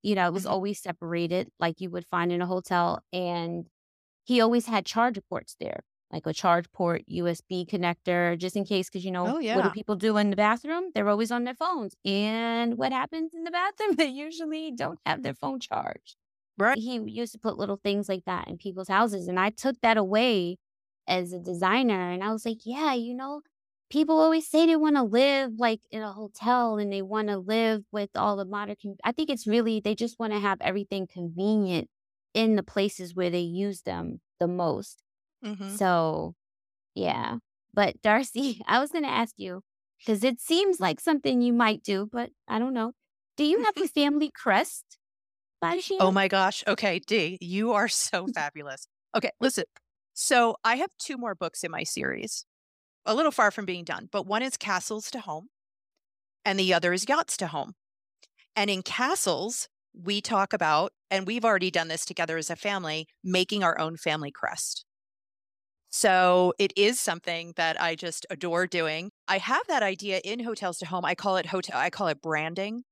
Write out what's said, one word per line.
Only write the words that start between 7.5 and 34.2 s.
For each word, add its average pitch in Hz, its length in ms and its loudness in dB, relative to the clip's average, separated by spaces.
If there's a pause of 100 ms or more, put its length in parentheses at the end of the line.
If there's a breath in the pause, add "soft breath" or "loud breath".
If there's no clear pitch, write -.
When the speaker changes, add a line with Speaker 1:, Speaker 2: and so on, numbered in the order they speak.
Speaker 1:
connector, 175 680 0
just 185 180 -4
in 196 80 0
case, 190 260 -2
'cause, 180 140 -8
you 190 80 -4
know, 180 120 -2
Speaker 2:
Oh, 254 140 0 (120)
Speaker 1:
what 240 140 2
do - 60 4
Speaker 2:
yeah. - 20 -12
Speaker 1:
people 214 240 -4
do 214 220 2
in 208 120 4
the 196 60 0
bathroom? 285 580 0
They're 208 160 2
always 220 220 0
on 240 120 -2
their 247 100 -6
phones. 320 500 -4
And 226 760 0
what 262 140 0
happens 320 420 -4
in 330 100 -8
the 339 80 -6
bathroom? 392 440 0
<laughs> - 0 -
They 320 120 2
usually 311 640 -8
don't - 340 -6
have 277 160 -2
their - 120 -4
phone 269 260 -8
charged. - 560 -8 (420)
Speaker 2:
Right. 226 200 4
Speaker 1:
He 233 280 -6
used 220 260 -8
to 226 60 -20
put 208 200 -4
little 202 200 -4
things 202 300 -2
like 190 180 -4
that 180 220 -6
in 175 100 -12
people's 185 300 -10
houses. 196 400 2
And 180 120 0
I 202 100 2
took 269 320 -4
that 226 140 6
away 202 600 2 (500)
as 180 240 0
a 180 80 -8
designer. 185 720 2
And 180 120 -4
I 214 80 0
was 220 140 -4
like, 226 200 -6
Yeah, 277 280 0
you 240 200 -4
know, 269 280 -8 (480)
people 311 280 4
always 320 300 6
say 320 180 6
they 330 100 6
wanna 294 280 4
live, 262 540 4
like, 226 320 0
in 220 120 -8
a 208 100 -10
hotel 220 680 0
and 202 140 -2
they 196 100 -2
wanna 208 360 -2
live 220 540 0
with 208 240 -4
all 208 200 0
the 196 100 -4
modern 202 360 -8
con-, 196 220 -10
I 226 80 2
think 302 180 -2
it's 254 160 -2
really, 220 340 4
they 208 140 0
just 226 240 -4
wanna 214 220 -2
have 196 220 0
everything 196 460 -2
convenient 180 840 0 (440)
in 220 220 4
the 196 60 2
places 185 520 -2
where 180 160 0
they 175 100 0
use 180 420 -4
them 170 380 -6 (200)